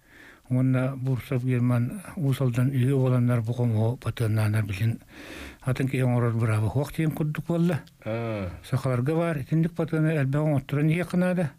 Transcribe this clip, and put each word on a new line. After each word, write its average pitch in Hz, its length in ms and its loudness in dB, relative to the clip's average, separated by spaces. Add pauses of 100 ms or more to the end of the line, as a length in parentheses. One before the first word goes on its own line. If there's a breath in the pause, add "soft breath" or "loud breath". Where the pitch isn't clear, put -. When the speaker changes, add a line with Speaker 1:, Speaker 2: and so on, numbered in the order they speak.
(500 loud breath)
Speaker 1:
Онна 131 460 2
Бурсов 127 500 -2
Герман 123 560 2 (160)
усалдан 131 540 0
үйө 135 300 2
боланнар 123 400 2
бу 113 120 -4
комугу 117 440 0
патыаннаанар 110 680 0
билин. 113 340 -2 (640 loud breath)
Атын 127 260 -2
кийин 127 280 0
орор 120 180 2
бырабы 110 360 2
хуак 143 240 -2
тиен 156 180 0
курдук 151 340 -4
болла. 170 360 2 (220)
Speaker 2:
А. 110 460 -4 (140)
Speaker 1:
Сахаларга 131 520 0
бар, 170 220 0
итинник 160 360 0
патыаны 160 420 0
элбэ 139 240 0
оңоттуран 147 500 2
ие 170 160 2
кынада. 180 540 0